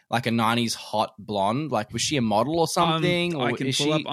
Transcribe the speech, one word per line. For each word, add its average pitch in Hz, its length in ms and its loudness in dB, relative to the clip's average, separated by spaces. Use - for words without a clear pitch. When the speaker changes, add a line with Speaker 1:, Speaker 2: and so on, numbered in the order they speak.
Speaker 1:
like, 117 180 0
a 113 40 0
nineties 117 440 2
hot - 420 -4
blonde? 107 540 -2
Like, 107 200 -2
was 113 100 -4
she 151 160 0
a 123 40 2
model 117 380 2
or 160 40 4
Speaker 2:
Um, 156 40 2
Speaker 1:
something? 175 680 0
Or 131 120 0
Speaker 2:
I - 60 0
can 135 140 -4
Speaker 1:
is 131 100 0
Speaker 2:
pull 147 100 2
Speaker 1:
she, 151 60 2
Speaker 2:
up 156 80 2